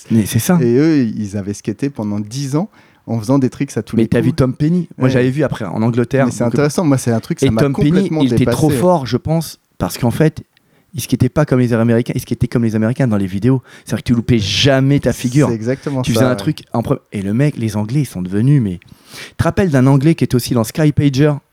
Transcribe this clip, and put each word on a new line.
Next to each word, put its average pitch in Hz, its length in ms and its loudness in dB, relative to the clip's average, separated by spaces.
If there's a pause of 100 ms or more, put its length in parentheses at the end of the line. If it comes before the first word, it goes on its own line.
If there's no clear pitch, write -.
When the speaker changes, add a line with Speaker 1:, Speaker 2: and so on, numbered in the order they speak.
(100)
Speaker 1:
Mais 110 160 2
c'est 113 120 -2
ça. 175 220 2
Speaker 2:
Et 120 160 2
eux, 151 260 2
ils 104 340 -4
avaient 101 180 -6
skaté 123 360 -6
pendant 104 300 -6
dix 131 360 -8
ans 185 120 -2 (400)
en 117 100 -2
faisant 120 220 2
des 127 100 0
tricks - 260 -8
à 110 60 -4
tous - 140 -6
Speaker 1:
Mais 113 60 4
Speaker 2:
les 110 60 0
Speaker 1:
t'as 123 100 2
Speaker 2:
coups. 113 80 2
Speaker 1:
vu 131 80 2
Tom 131 200 0
Penny ? 165 340 -2 (100)
Moi, 131 80 0
Speaker 2:
Ouais. 135 60 4
Speaker 1:
j'avais 127 180 2
vu 147 120 -2
après 120 220 -4
en 95 180 -4
Angleterre. 123 440 0
Speaker 2:
Mais 120 40 0
c'est - 140 -4
Speaker 1:
Donc, 117 100 0
Speaker 2:
intéressant. 147 300 0
Moi, 139 140 2
c'est 123 120 -2
un 113 100 0
truc, - 200 -8
ça 135 60 2
Speaker 1:
et 127 40 4
Speaker 2:
m'a 110 120 2
Speaker 1:
Tom 139 120 0
Penny, - 160 2
Speaker 2:
complètement 175 320 0
Speaker 1:
il 123 100 2
était 120 120 4
trop 123 240 2
Speaker 2:
dépassé. 135 120 2
Speaker 1:
fort, 170 260 2
je 117 100 -2
pense, 156 420 -4 (200)
parce - 200 -4
qu'en 117 120 0
fait, 156 320 0 (520)
il 113 80 -8
skatait 127 260 0
pas 151 160 0
comme 131 160 2
les 123 140 2
Américains, 117 420 2
il 123 40 -2
skatait - 280 -4
comme 117 160 0
les 110 100 -2
Américains 113 320 0
dans 107 120 0
les 98 80 -2
vidéos. 107 360 0 (220)
C'est-à-dire - 180 -6
que - 60 -10
tu 127 60 2
loupais 117 240 2
jamais 135 600 2
ta 123 120 0
figure. 123 360 0
Speaker 2:
C'est 120 60 0
exactement 131 460 -4
Speaker 1:
Tu 123 120 -2
Speaker 2:
ça, 113 80 2
Speaker 1:
faisais 127 60 4
un 127 40 0
Speaker 2:
ouais. 123 60 0
Speaker 1:
truc 123 260 -6 (100)
en 117 100 -2
pre-, - 180 -2 (120)
et 104 80 -6
le 98 140 -2
mec, 139 240 0
les 110 180 -4
Anglais, 107 240 -2
ils 131 60 -2
sont 90 160 -8
devenus, 113 400 2
mais 92 180 -4 (480)
tu - 80 -20
te - 80 -2
rappelles 175 260 0
d'un 131 160 4
Anglais 139 280 4
qui 135 100 0
était 127 100 -4
aussi 123 200 0
dans 117 100 2
Sky 151 280 0
Pager ? 143 420 2 (180)